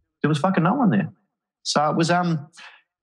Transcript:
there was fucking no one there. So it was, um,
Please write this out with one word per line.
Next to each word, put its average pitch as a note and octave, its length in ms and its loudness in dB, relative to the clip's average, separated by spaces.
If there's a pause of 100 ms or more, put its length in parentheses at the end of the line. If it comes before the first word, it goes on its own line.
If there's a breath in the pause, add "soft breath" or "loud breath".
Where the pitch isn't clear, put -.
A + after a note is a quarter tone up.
(220)
there C#3+ 80 0
was D3+ 100 0
fucking F#3+ 240 0
no F#3 100 2
one C4 160 2
there. G2+ 220 0 (520)
So D3 280 0
it - 40 -2
was, E3 140 0
um, F3 380 -2 (560 loud breath)